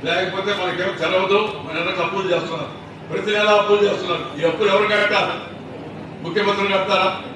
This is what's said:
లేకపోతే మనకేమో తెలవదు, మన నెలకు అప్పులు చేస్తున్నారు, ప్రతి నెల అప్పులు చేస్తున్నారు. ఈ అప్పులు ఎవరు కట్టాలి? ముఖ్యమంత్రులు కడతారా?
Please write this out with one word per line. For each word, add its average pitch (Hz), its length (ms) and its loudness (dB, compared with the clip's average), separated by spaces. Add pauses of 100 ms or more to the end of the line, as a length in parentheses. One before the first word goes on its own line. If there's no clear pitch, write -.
లేకపోతే 185 420 0 (100)
మనకేమో 180 400 -2
తెలవదు, 190 380 4 (240)
మన 160 160 -8
నెలకు 180 260 -2
అప్పులు 190 280 -2
చేస్తున్నారు, 165 380 -2 (380)
ప్రతి 190 280 -2
నెల 208 120 4 (120)
అప్పులు 202 260 4
చేస్తున్నారు. - 380 -2 (160)
ఈ 165 100 2
అప్పులు 202 240 2
ఎవరు 208 180 4
కట్టాలి? 208 420 2 (920)
ముఖ్యమంత్రులు 202 480 0
కడతారా? 190 340 2 (260)